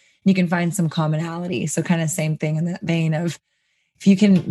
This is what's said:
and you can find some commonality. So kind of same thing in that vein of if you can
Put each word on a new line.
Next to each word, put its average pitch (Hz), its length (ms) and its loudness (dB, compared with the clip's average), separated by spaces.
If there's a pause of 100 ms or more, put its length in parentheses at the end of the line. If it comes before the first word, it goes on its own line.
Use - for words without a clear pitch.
(240)
and 190 60 4
you 185 40 6
can 180 140 2
find 170 260 0
some 170 140 0
commonality. 165 800 -4
So - 120 -4
kind 165 220 0
of 156 80 -2
same 156 260 -2
thing 156 200 -2
in 165 80 -2
that 175 180 -6
vein 165 320 0
of 170 240 -4 (600)
if - 100 0
you 196 80 8
can 190 340 6